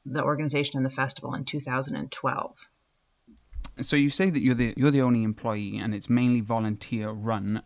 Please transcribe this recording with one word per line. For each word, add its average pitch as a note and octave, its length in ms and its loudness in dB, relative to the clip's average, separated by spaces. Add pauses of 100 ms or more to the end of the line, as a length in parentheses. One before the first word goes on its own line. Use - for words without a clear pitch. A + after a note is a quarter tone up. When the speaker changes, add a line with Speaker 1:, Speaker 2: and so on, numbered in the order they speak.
Speaker 1:
the C#3 180 -4
organization C#3+ 540 0
and C3 80 0
the C3+ 60 -2
festival C3+ 420 -4
in C#3+ 100 -6
two D3 160 -6
thousand C3 360 -4
and C#3+ 160 -8
twelve. - 580 -6 (1120)
Speaker 2:
So - 140 0
you C#3+ 160 6
say F#3+ 180 2
that D3 140 0
you're B2+ 100 6
the, A#2 240 0
you're C#3+ 140 6
the C#3 100 6
only A#2+ 220 4
employee G#2+ 540 -2
and G#2 180 -4
it's G2+ 120 -10
mainly B2 340 4
volunteer G#2+ 680 -2
run. G#2+ 560 -4